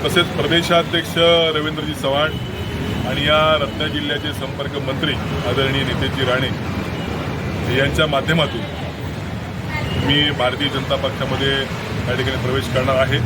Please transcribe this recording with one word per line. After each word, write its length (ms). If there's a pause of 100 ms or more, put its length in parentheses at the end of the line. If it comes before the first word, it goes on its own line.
तसेच 200
प्रदेशाध्यक्ष 840 (460)
रवींद्रजी 380
चव्हाण 360 (760)
आणि 200
या 340
रत्नागिरी 380
जिल्ह्याचे 340
संपर्क 400
मंत्री 400 (360)
आदरणीय 340
नितेशजी 420
राणे 220 (1300)
यांच्या 280
माध्यमातून 540 (1500)
मी 240
भारतीय 380
जनता 280
पक्षामध्ये 640 (480)
या 80
ठिकाणी 260
प्रवेश 220 (100)
करणार 220
आहे. 300